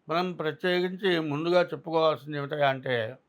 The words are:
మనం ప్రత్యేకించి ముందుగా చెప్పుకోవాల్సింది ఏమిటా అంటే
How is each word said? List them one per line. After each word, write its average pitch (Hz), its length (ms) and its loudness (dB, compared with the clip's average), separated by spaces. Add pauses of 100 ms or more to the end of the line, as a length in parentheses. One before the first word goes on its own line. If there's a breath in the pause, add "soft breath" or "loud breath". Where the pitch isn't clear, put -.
మనం 170 180 0 (160)
ప్రత్యేకించి 180 680 0 (200)
ముందుగా 170 300 2 (120)
చెప్పుకోవాల్సింది 151 680 0
ఏమిటా 143 160 -6 (140)
అంటే 131 260 -2 (320)